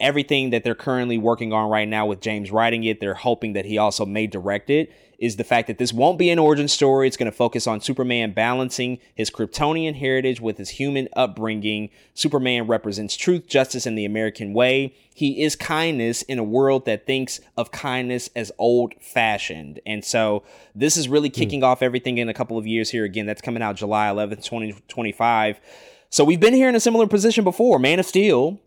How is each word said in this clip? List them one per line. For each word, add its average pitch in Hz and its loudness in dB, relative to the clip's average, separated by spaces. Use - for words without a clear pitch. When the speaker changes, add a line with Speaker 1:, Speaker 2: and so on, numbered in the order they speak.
Speaker 1:
everything 139 0
that 117 0
they're 120 -2
currently 123 -2
working 113 0
on 107 0
right 107 0
now 107 -2
with 101 -4
James 104 -4
writing 113 2
it, 110 -2
they're 98 -4
hoping 113 -4
that 98 -4
he 107 -4
also 104 0
may 104 -2
direct 101 -4
it, 151 0
is 113 -2
the 113 -4
fact 117 0
that 110 -6
this 123 -2
won't 147 4
be 175 4
an 170 4
origin 151 4
story. 135 4
It's 127 -4
gonna 113 -2
focus 120 -2
on 110 0
Superman 120 -2
balancing 123 -2
his 110 -4
Kryptonian 151 -2
heritage 131 0
with 110 -4
his 98 -12
human 135 -4
upbringing. 107 -4
Superman 127 0
represents 107 -4
truth, 170 0
justice, 131 0
and 113 -4
the 107 -4
American 104 -4
way. 131 2
He 139 -2
is 151 0
kindness 151 -2
in 127 -6
a 117 -4
world 131 2
that 107 -4
thinks 131 -4
of 120 -4
kindness 127 -4
as 107 -8
old-fashioned. 107 0
And 104 -8
so 107 0
this 147 0
is 139 -4
really 147 2
Speaker 2:
Hmm. - -10
Speaker 1:
kicking 131 -2
off 127 4
everything 123 -2
in 117 -2
a 113 -4
couple 117 -6
of 110 -6
years 110 -2
here. 117 -2
Again, 104 -4
that's 107 -6
coming 117 -6
out 104 -4
July 107 0
eleventh, 104 -4
twenty 110 -8
twenty-five. 110 0
So - 4
we've 165 6
been 220 8
here 262 6
in 240 4
a 226 2
similar 226 4
position 214 4
before. 185 4
Man 147 4
of 180 2
Steel 185 2